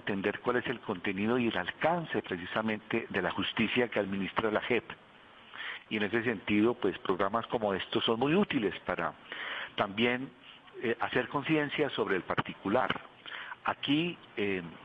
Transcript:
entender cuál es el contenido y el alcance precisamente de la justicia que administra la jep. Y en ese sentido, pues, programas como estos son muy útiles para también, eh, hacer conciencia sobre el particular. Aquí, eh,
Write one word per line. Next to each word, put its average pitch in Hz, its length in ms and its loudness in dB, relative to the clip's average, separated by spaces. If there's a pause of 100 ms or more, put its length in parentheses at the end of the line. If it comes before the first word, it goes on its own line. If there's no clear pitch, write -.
entender 101 380 -2
cuál 123 160 0
es 120 100 0
el 120 140 -4
contenido 104 580 0
y 120 80 2
el 98 100 0
alcance 147 680 -2
precisamente 110 840 -2
de 98 140 -2
la 87 80 0
justicia 113 580 0
que 110 120 0
administra 98 500 0
la 104 120 2
jep. 117 220 2 (1080)
Y 110 80 -2
en 104 60 2
ese 110 200 2
sentido, 107 500 4
pues, 95 240 0
programas 98 480 0
como 107 260 0
estos 101 320 -2
son 113 140 2
muy 143 160 2
útiles 139 400 2 (100)
para 85 280 -2 (640)
también, 120 520 0 (540)
eh, 117 160 0
hacer 127 300 0
conciencia 147 640 0
sobre 98 260 2
el 87 60 0
particular. - 760 0 (680)
Aquí, 151 520 0 (180)
eh, 98 260 0 (220)